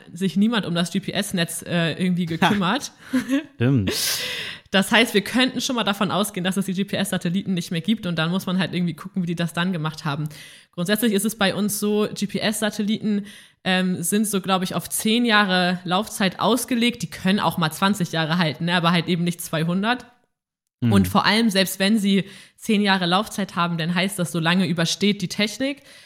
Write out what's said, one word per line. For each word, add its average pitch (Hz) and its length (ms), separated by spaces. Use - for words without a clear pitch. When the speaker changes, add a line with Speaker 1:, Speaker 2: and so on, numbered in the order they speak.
Speaker 1:
sich 180 240
niemand 214 300
um 170 80
das 170 160
G-P-S-Netz, - 760
äh, 165 260
irgendwie 180 340
Speaker 2:
Ha. 160 100
Speaker 1:
gekümmert. 202 560
Speaker 2:
Stimmt. 117 380
Speaker 1:
Das 190 200
heißt, 226 240
wir 202 60
könnten 254 400
schon 254 160
mal 220 80
davon 202 260
ausgehen, 185 320
dass 180 140
es 190 100
die 190 80
G-P-S-Satelliten 190 800
nicht 170 160
mehr 165 100
gibt 220 260
und 175 120
dann 160 140
muss 185 140
man 185 120
halt 160 160
irgendwie 175 200
gucken, - 280
wie 170 40
die 170 100
das 170 160
dann 175 200
gemacht 156 320
haben. 151 240
Grundsätzlich 208 400
ist 196 120
es 220 140
bei 196 160
uns 202 240
so, 208 340
G-P-S-Satelliten, 208 1120
ähm, 185 400
sind 208 240
so, 202 140
glaub 185 240
ich, 185 100
auf - 160
zehn 226 340
Jahre 185 600
Laufzeit 185 560
ausgelegt. 240 640
Die 170 80
können 190 280
auch - 180
mal 160 140
zwanzig 196 400
Jahre 160 280
halten, 165 260
ne, 175 100
aber 170 160
halt 170 160
eben 170 160
nicht 175 180
zweihundert. 190 680
Speaker 2:
Mhm. 120 120
Speaker 1:
Und 196 160
vor 185 160
allem, 220 260
selbst 190 280
wenn 202 220
sie 196 240
zehn 208 260
Jahre 190 240
Laufzeit 190 480
haben, 170 240
dann 165 160
heißt 190 240
das, 175 140
solange 175 340
übersteht 190 560
die 175 60
Technik, 262 540